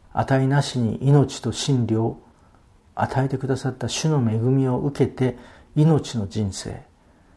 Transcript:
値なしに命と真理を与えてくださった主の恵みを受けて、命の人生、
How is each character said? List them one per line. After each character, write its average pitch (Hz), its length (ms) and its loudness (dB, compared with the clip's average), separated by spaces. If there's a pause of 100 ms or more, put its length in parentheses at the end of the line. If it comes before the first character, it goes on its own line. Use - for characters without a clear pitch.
(120)
値 135 340 2
な 139 160 2
し 139 160 -4
に 113 240 0
命 135 380 4
と 123 120 -2
真 123 340 0
理 110 100 0
を 113 220 -2 (800)
与 127 300 -2
え - 20 -6
て 131 100 -2
く 131 80 -6
だ 127 100 0
さ 131 120 -6
っ 127 60 -2
た - 140 -6
主 - 200 -2
の 156 100 2
恵 113 200 0
み 131 300 2
を 127 100 0
受 139 280 0
け - 60 -8
て、 127 240 -2 (400)
命 151 380 2
の 107 120 -2
人 104 260 -4
生、 - 300 -10 (540)